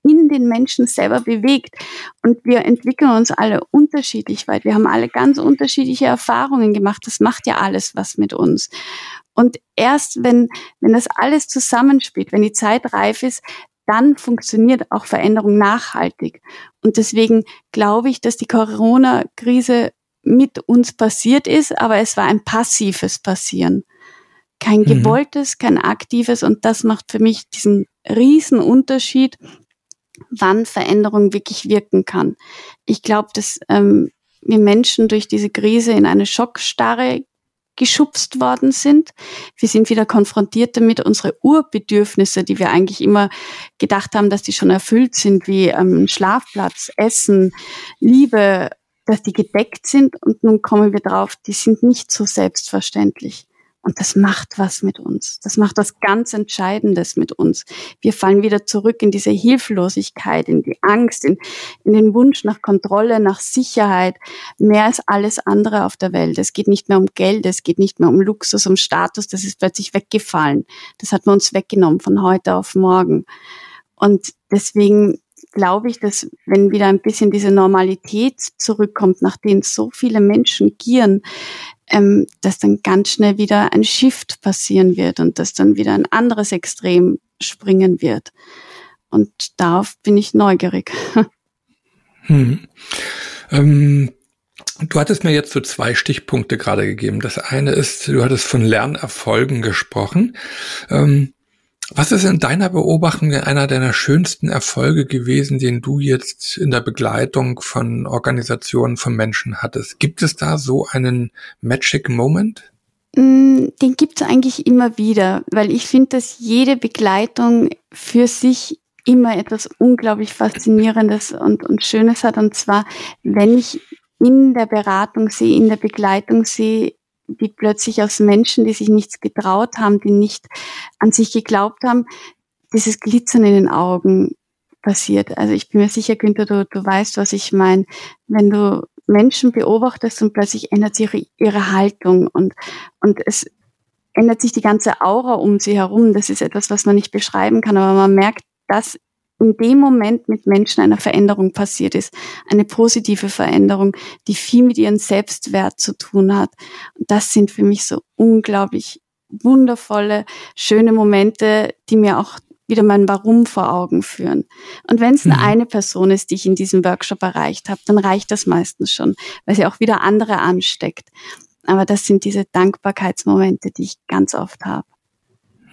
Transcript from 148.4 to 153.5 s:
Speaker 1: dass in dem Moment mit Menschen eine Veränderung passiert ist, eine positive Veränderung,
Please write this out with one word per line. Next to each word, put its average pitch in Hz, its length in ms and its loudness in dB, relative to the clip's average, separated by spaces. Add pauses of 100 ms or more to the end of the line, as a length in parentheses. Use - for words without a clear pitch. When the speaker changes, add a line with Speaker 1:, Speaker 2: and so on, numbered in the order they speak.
Speaker 1:
dass - 320 -4 (380)
in 220 200 2
dem 247 220 4
Moment 233 500 2
mit 214 180 -4
Menschen 202 340 2
eine 208 140 4
Veränderung 196 560 0
passiert - 420 -4
ist, 190 200 -6 (360)
eine 208 140 4
positive 220 640 0
Veränderung, 196 640 0 (360)